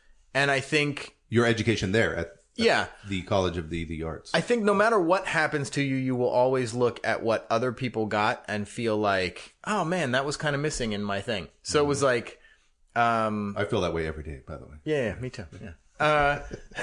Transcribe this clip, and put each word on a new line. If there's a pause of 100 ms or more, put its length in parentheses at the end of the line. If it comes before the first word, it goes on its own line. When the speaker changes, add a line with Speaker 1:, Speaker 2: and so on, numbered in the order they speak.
(340)
Speaker 1:
and
I
think (140)
Speaker 2:
Your
education
there
at,
at (220)
Speaker 1:
Yeah. (220)
Speaker 2:
the
College
of
the,
the
Arts.
Speaker 1:
I
think
no
matter
what
happens
to
you,
you
will
always
look
at
what
other
people
got
and
feel
like, (100)
"Oh
man,
that
was
kinda
missing
in
my
thing." (160)
So
it
was
Speaker 2:
Mm-hmm.
Speaker 1:
like, (560)
um,
Speaker 2:
I
feel
that
way
every
day,
by
the
way.
Speaker 1:
Yeah,
yeah,
me
too. (160)
Yeah. (280)
Uh, (340)
<clears throat>